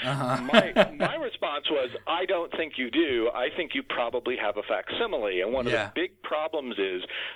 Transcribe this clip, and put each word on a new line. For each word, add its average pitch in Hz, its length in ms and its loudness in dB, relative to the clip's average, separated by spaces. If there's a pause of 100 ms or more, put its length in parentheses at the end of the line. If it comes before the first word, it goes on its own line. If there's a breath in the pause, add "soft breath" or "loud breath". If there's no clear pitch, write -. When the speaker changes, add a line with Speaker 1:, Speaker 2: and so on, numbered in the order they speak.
Speaker 1:
Uh-huh. 131 380 0
<laughs> 127 100 -2
Speaker 2:
My, 208 460 6
my 196 180 0
response 185 540 -4
was, 131 220 0 (160)
"I 175 180 0
don't 180 320 0
think 160 200 -4
you 127 120 -2
do. 120 460 4
I 127 200 0
think - 200 -4
you 135 80 -2
probably 123 540 0
have 104 200 0
a 104 60 -4
facsimile." 110 800 0
And 107 120 0
one 127 140 0
of 123 60 2
Speaker 1:
Yeah. 104 200 0
Speaker 2:
the 156 80 0
big - 220 -4
problems 151 560 -2
is 92 240 0 (320 loud breath)